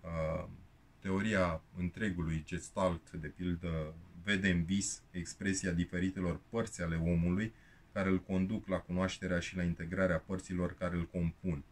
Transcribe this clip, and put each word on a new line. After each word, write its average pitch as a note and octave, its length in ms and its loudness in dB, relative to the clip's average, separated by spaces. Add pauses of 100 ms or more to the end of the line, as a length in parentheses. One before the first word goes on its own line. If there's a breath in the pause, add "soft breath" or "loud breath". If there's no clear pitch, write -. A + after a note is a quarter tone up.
Uh, E2 480 -2 (500)
teoria F#2+ 640 2 (140)
întregului F2 720 -2
gestalt, F2 640 -2
de D#2 180 -8
pildă, E2+ 680 -2 (280)
vede G2 280 4
în E2+ 140 4
vis F#2+ 460 0
expresia F#2+ 640 -2
diferitelor F2 760 0
părți A2+ 340 -2
ale E2 140 0
omului F2 560 2 (400 loud breath)
care F#2+ 160 0
îl F#2 140 4
conduc F#2+ 440 0
la F2+ 120 0
cunoașterea F2+ 600 0
și - 160 -6
la F2+ 60 0
integrarea F2 560 2
părților F2+ 560 -2
care F2 220 -4
îl E2+ 100 0
compun. E2 640 -2